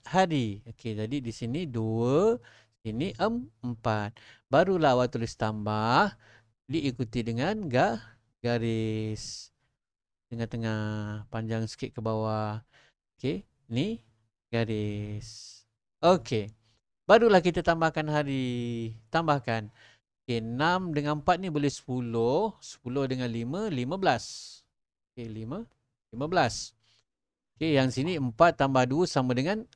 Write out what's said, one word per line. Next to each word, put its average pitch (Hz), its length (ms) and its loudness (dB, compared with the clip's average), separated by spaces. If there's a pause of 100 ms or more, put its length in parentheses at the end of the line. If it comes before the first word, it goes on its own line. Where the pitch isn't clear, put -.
hari. 143 640 2
Okey, 113 320 -8
jadi 113 240 -4
di 117 80 -6
sini 123 320 -6
dua, 123 720 2 (480)
sini 113 320 -4
em-, 233 320 -2 (160)
empat. 110 560 -4 (320)
Barulah 156 480 4
awak 123 160 0
tulis 117 240 -4
tambah, 110 720 0 (560)
diikuti 127 560 -4
dengan 143 480 -4
ga-, 123 320 2 (400)
garis. 110 1040 -2 (800)
Tengah-tengah, 107 1040 -4
panjang 113 400 -4
sikit - 240 -10
ke 117 80 -8
bawah. 110 560 -2 (560)
Okey, 170 320 -6 (240)
ni 185 320 -2 (480)
garis. 107 1120 -6 (400)
Okey. 123 480 2 (580)
Barulah 214 320 8
kita 170 240 0
tambahkan 160 400 2
hari. 123 880 -2 (160)
Tambahkan. 135 640 0 (480)
Okey, 117 240 -2
enam 160 480 0
dengan 147 240 0
empat 175 240 2
ni 190 80 -4
boleh 143 240 0
sepuluh. 123 880 -2
Sepuluh 131 480 -6
dengan 127 160 -4
lima, 127 480 -4
lima 131 240 -4
belas. - 560 -2 (560)
Okey, 120 160 -12
lima, 113 400 -10 (480)
lima 135 160 -4
belas. 156 480 0 (800)
Okey, 156 160 2
yang 131 160 4
sini 147 320 -2
empat 143 400 4
tambah 135 240 4
dua 151 240 2
sama 127 240 2
dengan 180 320 0 (100)